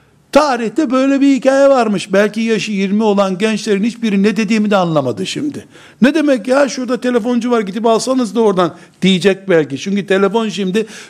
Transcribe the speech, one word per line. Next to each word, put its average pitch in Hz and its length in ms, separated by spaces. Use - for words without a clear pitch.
Tarihte 247 600
böyle 269 300
bir 277 140
hikaye 269 340
varmış. 220 440
Belki 214 280
yaşı 220 300
yirmi 196 320
olan 196 340
gençlerin 208 460
hiçbiri 208 400
ne 214 140
dediğimi 214 340
de 208 40
anlamadı 160 500
şimdi. - 420
"Ne 277 140
demek 285 320
ya, 269 220
şurada 254 320
telefoncu 247 500
var, 233 100
gidip 208 240
alsanız 233 500
da 233 60
oradan." 185 340
diyecek 190 480
belki. 151 280
Çünkü 196 300
telefon 196 420
şimdi 190 360